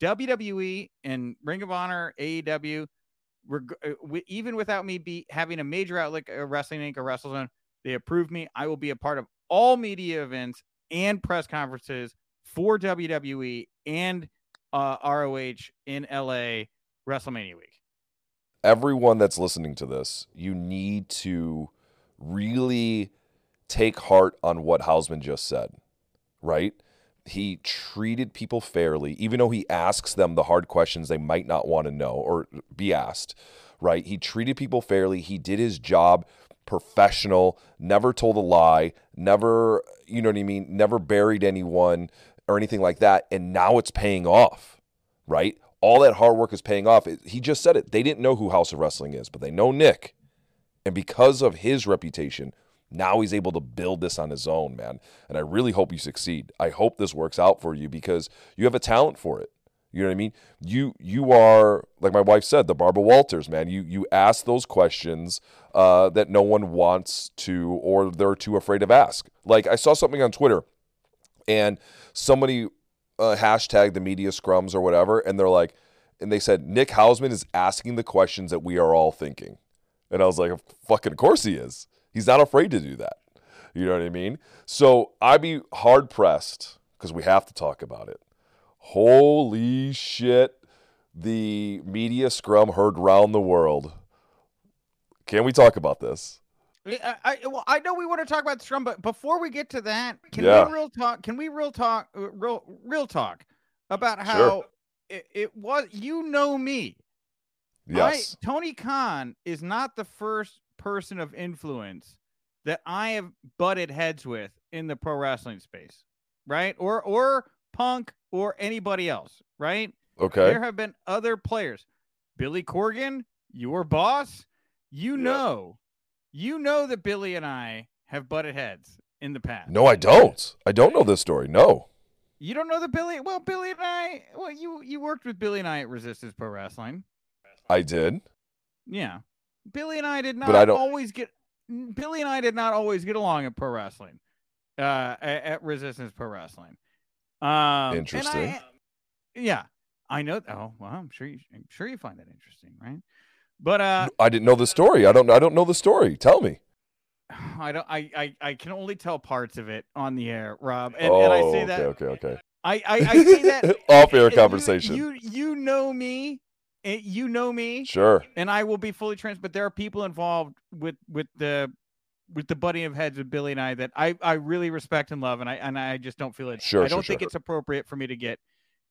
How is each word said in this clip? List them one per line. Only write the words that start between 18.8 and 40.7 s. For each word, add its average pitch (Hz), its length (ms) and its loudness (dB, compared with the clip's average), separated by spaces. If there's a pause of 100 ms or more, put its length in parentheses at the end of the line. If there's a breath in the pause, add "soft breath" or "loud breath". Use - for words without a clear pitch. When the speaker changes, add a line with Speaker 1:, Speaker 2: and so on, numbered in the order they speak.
Speaker 2:
that's 101 220 2
listening 82 360 -6
to 69 100 -12
this, 65 500 -10
you 92 180 -8
need 95 560 -8
to 82 600 -6 (500)
really 113 920 -4 (560)
take 110 320 0
heart 95 440 4
on 85 200 -2
what 82 180 0
Hausman 80 400 -2
just 71 260 -10
said, - 220 -6 (720)
right? 80 320 -4 (520)
He 98 320 -8
treated 113 760 -8
people - 280 -8
fairly, 78 520 -4
even 110 260 -4
though 120 100 2
he 113 200 -6
asks 87 440 -4
them 87 220 0
the 80 80 2
hard 87 240 0
questions 82 400 -2
they 80 100 -2
might 78 300 -4
not 82 200 -4
want 78 180 -2
to 73 60 -8
know 71 220 -6
or 76 340 -4 (280)
be 98 180 -4
asked, - 420 -6 (440 soft breath)
right? 85 260 0
He 95 120 -10
treated 117 400 -6
people 127 240 -4
fairly. 95 400 0
He 95 160 -10
did 98 220 -6
his 110 200 -4
job 87 460 4 (400 soft breath)
professional, 95 960 2 (200 soft breath)
never 104 340 2
told 113 240 0
a 107 40 0
lie, 82 520 4 (220)
never, 110 680 2 (220)
you 113 160 -8
know 113 80 2
what 104 80 0
I 101 60 -4
mean, 98 260 -6
never 104 300 0